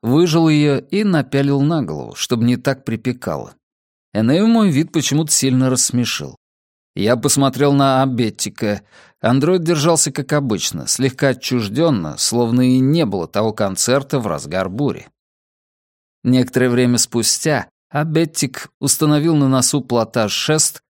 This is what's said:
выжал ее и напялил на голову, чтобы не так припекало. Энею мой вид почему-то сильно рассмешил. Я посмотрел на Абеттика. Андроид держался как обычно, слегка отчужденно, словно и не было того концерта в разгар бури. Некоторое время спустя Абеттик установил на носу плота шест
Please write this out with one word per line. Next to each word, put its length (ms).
выжал 440
ее 300
и 240
напялил 580
на 200
голову, 340
чтобы 300
не 120
так 280
припекало. 720
Энею 340
мой 220
вид 220
почему-то 400
сильно 380
рассмешил. 680
Я 220
посмотрел 560
на 300
Абеттика. 800
Андроид 440
держался 480
как 200
обычно, 560
слегка 420
отчужденно, 880
словно 440
и 180
не 260
было 220
того 240
концерта 680
в 80
разгар 420
бури. 380
Некоторое 460
время 280
спустя 680
Абеттик 800
установил 560
на 140
носу 320
плота 480
шест 520